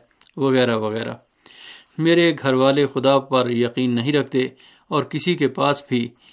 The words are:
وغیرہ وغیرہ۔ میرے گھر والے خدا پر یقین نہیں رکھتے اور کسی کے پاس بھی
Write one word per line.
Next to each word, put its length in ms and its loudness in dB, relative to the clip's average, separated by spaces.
وغیرہ 400 2
وغیرہ۔ 360 -6
میرے 340 2
گھر 120 0
والے 400 2
خدا 260 2
پر 300 0
یقین 420 0
نہیں 220 0
رکھتے 340 -2
اور 160 -2
کسی 320 -4
کے 120 0
پاس 420 -2
بھی 180 -2